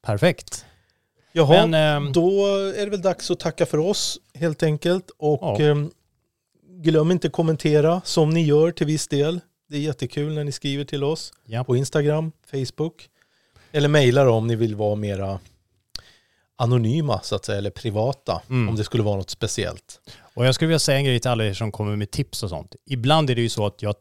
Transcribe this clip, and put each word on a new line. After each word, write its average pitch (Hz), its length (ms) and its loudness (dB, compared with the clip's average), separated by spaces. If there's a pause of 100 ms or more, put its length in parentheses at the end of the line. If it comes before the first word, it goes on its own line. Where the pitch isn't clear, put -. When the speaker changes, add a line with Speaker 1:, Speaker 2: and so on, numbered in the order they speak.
Speaker 1:
perfekt. - 600 -2 (680)
Speaker 2:
Jaha, 160 340 6
Speaker 1:
Men, 165 80 0 (300)
ehm, 143 80 -4
Speaker 2:
då 190 340 2 (100)
är 196 280 -4
det 202 60 -6
väl 202 120 -6
dags 180 280 -2
att 175 100 -2
tacka 160 260 -2
för 151 120 -2
oss, 185 400 -2 (160)
helt 156 280 -4
enkelt. 170 560 0
Och, 151 240 0
Speaker 1:
Ja. 120 180 -2
Speaker 2:
ehm, 147 300 2 (760)
glöm 170 420 2
inte 175 180 0
kommentera, 160 760 2
som 156 260 2
ni 165 120 2
gör 151 280 4
till 165 160 -4
viss 151 220 -2
del. 151 320 -2 (280)
Det 147 80 -10
är 143 40 -2
jättekul 147 540 -6
när 151 100 -4
ni 143 80 -6
skriver 139 320 -6
till 139 200 -6
oss 156 280 -4 (140)
Speaker 1:
Ja. 117 180 -4
Speaker 2:
på 123 120 0
Instagram, 151 560 0 (180)
Facebook. 143 580 -8 (640)
Eller 147 160 2
mejla 143 360 6
då 123 80 6
om 113 140 2
ni 117 100 0
vill 110 180 0
vara 104 200 0
mera 98 440 -6 (1160)
anonyma, 120 680 0
så - 140 -4
att 98 80 -6
säga, 101 140 -4
eller 101 120 -4
privata, 107 800 -4
Speaker 1:
Mm. 123 180 0
Speaker 2:
om 113 80 -2
det 104 80 -2
skulle 117 180 0
vara 104 140 0
något 95 140 -6
speciellt. - 680 -8 (340)
Speaker 1:
Och 120 120 0
jag 131 80 4
skulle 165 140 0
vilja 160 100 2
säga 139 200 2
en 139 60 0
grej 127 160 2
till 127 100 -2
alla 113 140 0
er 101 100 -2
som 107 180 -4
kommer 104 240 -4
med 104 140 -6
tips - 320 -6
och 101 60 -6
sånt. 78 260 -10 (120)
Ibland 135 440 0
är 123 40 0
det 120 80 0
ju 117 60 0
så 107 180 -2
att - 160 -6
jag 104 180 -2